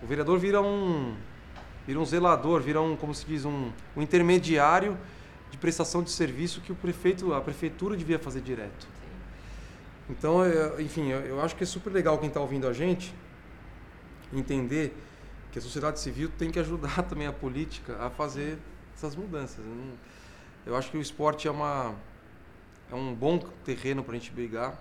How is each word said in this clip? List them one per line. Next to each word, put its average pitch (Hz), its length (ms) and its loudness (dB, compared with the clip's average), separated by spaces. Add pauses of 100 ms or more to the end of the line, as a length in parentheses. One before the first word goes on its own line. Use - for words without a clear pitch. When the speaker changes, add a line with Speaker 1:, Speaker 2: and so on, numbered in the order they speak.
Speaker 1:
O 120 60 -8
vereador 151 320 4
vira 202 220 4
um, 180 540 2 (720)
vira 139 140 0
um 156 60 2
zelador, 165 560 6
vira 151 200 2
um, 160 160 2
como 147 160 -4
se - 120 -6
diz, 151 200 -2
um, 139 260 -2 (240)
um 147 60 0
intermediário 175 960 8 (540)
de 135 80 -12
prestação 170 420 2
de 170 80 -2
serviço 156 520 0
que - 100 -8
o 180 40 -2
prefeito, 185 580 2
a 135 60 2
prefeitura 165 560 -2
devia 165 220 0
fazer 131 240 -4
direto. 113 400 -6
Speaker 2:
Sim. - 80 -16 (1200)
Speaker 1:
Então, 160 340 4
é, 156 380 4
enfim, 151 280 0
eu, 135 120 2
eu 135 200 -2
acho 165 140 0
que - 80 -2
é 175 40 -2
super 185 260 -6
legal 165 240 6
quem 151 120 0
tá 147 120 -2
ouvindo 135 260 0
a 120 60 2
gente 175 400 0 (1200)
entender 135 640 0 (560)
que - 80 -6
a - 20 -6
sociedade 147 380 -2
civil 143 380 -4
tem 165 140 0
que 170 80 0
ajudar 156 440 0
<laughs> 180 40 -2
também 147 200 -4
a 143 60 -4
política 135 680 -6
a 123 60 -2
fazer 147 480 -4 (380)
essas 147 200 -6
mudanças. 160 440 -8
Eu 110 160 -10
não, 127 180 -10 (720)
eu 117 100 -4
acho 131 140 -2
que 160 80 -4
o 151 40 -2
esporte 151 460 0
é 147 40 2
uma, 143 420 -2 (960)
é 123 40 -8
um 127 180 -4
bom 143 240 2 (260)
terreno 131 400 -4
pra 117 120 -6
gente 117 160 -8
brigar, 120 500 -4